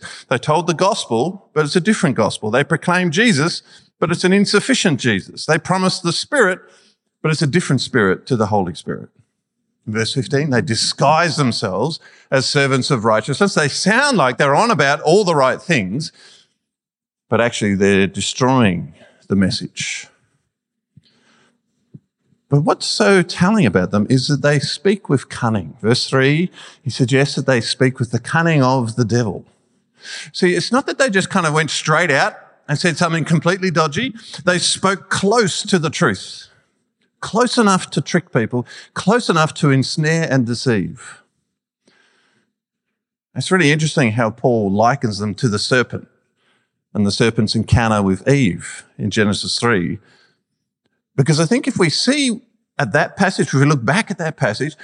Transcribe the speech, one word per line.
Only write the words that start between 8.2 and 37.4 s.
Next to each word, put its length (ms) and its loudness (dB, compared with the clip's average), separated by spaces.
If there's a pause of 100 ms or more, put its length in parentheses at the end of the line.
to 100 -2
the 120 0
Holy 260 -2
Spirit. 340 -12 (800)
In 80 -6
verse 180 -2
fifteen, 380 -2
they 100 2
disguise 800 0
themselves 600 -2 (320)
as 160 0
servants 440 0
of 160 0
righteousness. 480 0
They 140 2
sound 500 0
like 180 2
they're 180 2
on 160 2
about 300 2
all 240 4
the 100 2
right 280 2
things, 500 -2 (1160)
but 120 2
actually 340 0
they're 320 2
destroying 880 0 (340)
the 80 0
message. 720 -4 (2500)
But 140 4
what's 240 -2
so 360 4
telling 440 2
about 240 2
them 200 0
is 180 2
that 140 -2
they 180 4
speak 480 -2
with 200 0
cunning. 520 -4
Verse 280 0
three, 420 0 (320)
he 80 -8
suggests 460 0
that 100 -4
they 140 2
speak 380 -2
with 120 -4
the 100 -4
cunning 420 0
of 340 0
the 80 0
devil. 420 -4 (840)
See, 220 0
it's 160 -4
not 160 0
that 120 -8
they 120 2
just 200 0
kind 160 0
of 80 0
went 160 0
straight 400 0
out 240 2 (340)
and 100 -2
said 180 0
something 280 0
completely 460 0
dodgy. 440 -2 (300)
They 140 2
spoke 520 -2
close 520 0
to 180 0
the 100 -2
truth, 580 -4 (720)
close 380 0